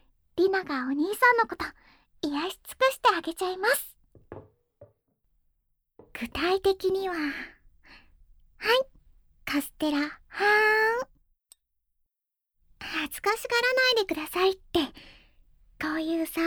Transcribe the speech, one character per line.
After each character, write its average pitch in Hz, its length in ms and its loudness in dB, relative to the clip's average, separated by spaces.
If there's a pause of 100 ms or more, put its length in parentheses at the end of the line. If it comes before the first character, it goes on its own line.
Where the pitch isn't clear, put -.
(360)
リ 370 140 4
ナ 381 140 0
が 269 220 -4
お 262 60 -2
兄 330 240 0
さ 494 160 6
ん 480 60 2
の 453 100 2
こ - 80 -12
と、 - 100 -6 (560)
癒 302 300 -4
し - 160 -16
尽 - 100 -16
く 523 160 4
し - 60 -14
て 480 160 4
あ 330 60 -2
げ 330 120 -6
ち - 100 -8
ゃ 370 60 -2
い 370 80 -6
ま 392 120 -2
す。 - 280 -2 (2250)
具 - 160 -10
体 359 320 0
的 381 300 0
に 381 180 -2
は、 349 60 -6
は 311 60 -4 (1500)
い、 539 120 2 (580)
カ 285 160 -2
ス - 120 -8
テ 311 180 -2
ラ、 285 80 0
は 294 100 -2
ー 427 920 2
ん。 - 40 -12 (1700)
恥 311 340 -6
ず - 80 -10
か 415 160 0
し 523 100 -10
が 480 80 -2
ら 494 180 2
な 508 180 4
い 466 40 2
で 415 100 0
く - 100 -4
だ 302 120 -8
さ 359 180 0
い 381 60 4
っ 381 40 -4
て、 - 240 -2 (1000)
こ 311 140 -4
う 320 60 -2
い 330 200 -2
う 320 40 -2
サ 330 220 -4